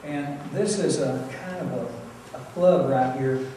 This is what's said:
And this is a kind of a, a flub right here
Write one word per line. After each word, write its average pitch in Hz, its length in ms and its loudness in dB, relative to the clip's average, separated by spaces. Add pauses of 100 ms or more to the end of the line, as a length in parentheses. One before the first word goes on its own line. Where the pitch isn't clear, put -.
And 143 380 -6 (120)
this - 260 2
is - 220 2
a 131 280 -2 (160)
kind 180 120 -8
of 175 160 -4
a, - 640 -10
a - 40 -10 (140)
flub 175 340 6
right 131 300 2
here 131 280 0 (100)